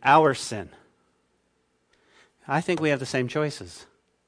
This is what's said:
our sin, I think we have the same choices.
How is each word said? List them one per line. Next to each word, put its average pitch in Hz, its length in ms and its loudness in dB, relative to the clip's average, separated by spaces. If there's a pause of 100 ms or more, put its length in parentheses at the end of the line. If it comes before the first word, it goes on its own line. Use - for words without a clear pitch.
our 147 280 6
sin, 107 360 -10 (1800)
I 139 140 0
think 170 200 -2
we 156 100 2
have 139 100 0
the 131 60 -8
same 127 200 -2
choices. 143 600 -6 (420)